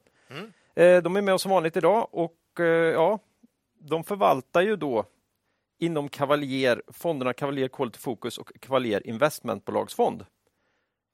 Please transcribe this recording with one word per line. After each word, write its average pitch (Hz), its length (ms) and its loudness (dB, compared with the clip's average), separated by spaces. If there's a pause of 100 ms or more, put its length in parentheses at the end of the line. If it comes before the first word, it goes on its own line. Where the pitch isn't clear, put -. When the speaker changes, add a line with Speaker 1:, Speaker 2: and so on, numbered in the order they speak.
(300)
Speaker 1:
Mm. 185 240 -18 (220)
Speaker 2:
Eh, 180 280 8
de 170 120 -2
är 202 60 0
med 196 120 2
oss 180 80 0
som 196 100 -4
vanligt 170 260 2
idag 190 340 2
och, - 480 -8
eh, 170 60 0
ja, 165 540 2 (600)
de 160 240 -6
förvaltar 190 580 0
ju 214 140 0
då 135 300 -2 (720)
inom 156 300 -4
Cavalier, 135 800 0
fonderna 131 460 -6
Cavalier 139 340 -4
Quality 127 320 -8
Focus - 380 -8
och - 220 -18
Cavalier 123 480 -2
Investmentbolagsfond. 110 1200 -4 (880)